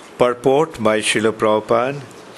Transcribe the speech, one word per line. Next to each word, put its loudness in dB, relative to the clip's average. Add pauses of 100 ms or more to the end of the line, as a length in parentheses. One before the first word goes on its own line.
(180)
Purport 0
by 2
Srila 0
Prabhupada. 0 (380)